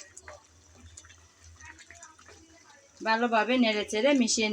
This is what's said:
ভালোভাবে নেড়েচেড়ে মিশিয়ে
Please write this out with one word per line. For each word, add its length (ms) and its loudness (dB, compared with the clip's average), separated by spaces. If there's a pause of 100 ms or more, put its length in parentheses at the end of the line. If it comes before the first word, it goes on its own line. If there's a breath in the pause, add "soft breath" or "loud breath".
(3000)
ভালোভাবে 460 2 (100)
নেড়েচেড়ে 480 0 (100)
মিশিয়ে 320 0